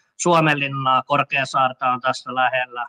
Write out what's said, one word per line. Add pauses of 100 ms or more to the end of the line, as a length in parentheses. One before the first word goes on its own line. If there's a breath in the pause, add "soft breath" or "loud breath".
(160 soft breath)
Suomenlinnaan.
Korkeasaarta
on
tässä
lähellä.